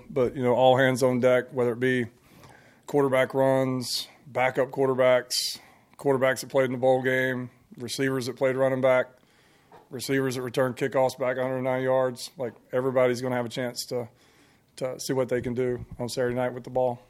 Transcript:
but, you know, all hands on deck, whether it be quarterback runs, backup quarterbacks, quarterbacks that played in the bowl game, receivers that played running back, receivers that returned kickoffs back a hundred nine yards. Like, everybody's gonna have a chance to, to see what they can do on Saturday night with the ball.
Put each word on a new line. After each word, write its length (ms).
but, 240
you 100
know, 100
all 240
hands 260
on 160
deck, 320
whether 220
it 60
be 260
quarterback 460
runs, 760
backup 420
quarterbacks, 880
quarterbacks 420
that 100
played 160
in 60
the 60
bowl 240
game, 480
receivers 500
that 100
played 180
running 240
back, 280
receivers 460
that 60
returned 340
kickoffs 420
back 200
a 40
hundred 200
nine 220
yards. 540
Like, 160
everybody's 480
gonna 140
have 100
a 40
chance 360
to, 240
to 220
see 140
what 160
they 120
can 120
do 320
on 100
Saturday 260
night 180
with 100
the 60
ball. 400